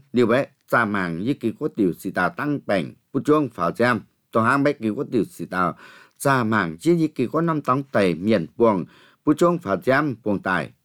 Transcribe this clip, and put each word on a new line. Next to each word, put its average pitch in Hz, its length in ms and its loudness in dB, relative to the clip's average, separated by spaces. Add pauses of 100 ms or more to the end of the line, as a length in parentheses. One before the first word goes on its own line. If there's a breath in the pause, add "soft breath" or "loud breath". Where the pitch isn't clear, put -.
(140)
điều 120 140 4
bé, 123 180 2 (260)
xa 120 140 4
màng 92 380 -2
như 131 100 -2
cứu 117 260 -4
có 151 160 -6
tiểu 92 180 2
sĩ 92 180 -8
đảo 90 180 0
tăng 143 360 -4
bảnh, 87 280 -2 (200)
bút 131 120 -2
chuông 147 240 2
pháo 85 280 -2
giam. 117 240 0 (300)
Tổ 117 100 2
hai 127 160 2
bay 139 160 2
cứu 110 220 -4
có 147 160 -6
tiểu 110 140 0
sĩ - 200 -12
đảo 90 320 -2 (420 loud breath)
xa 135 240 0
mảng 98 340 -2
chia 165 180 2
như 160 120 0
kỳ 127 240 -4
có 156 100 -2
năm 160 200 -2
tóng 135 220 -2
tẩy 98 320 0
miền 95 300 0 (120)
buồng, 101 280 2 (400 soft breath)
bút 151 120 2
chuông 175 220 2
phá 98 160 -2 (100)
giam 135 380 0
buồng 101 160 -2
tài. 87 300 -2 (160)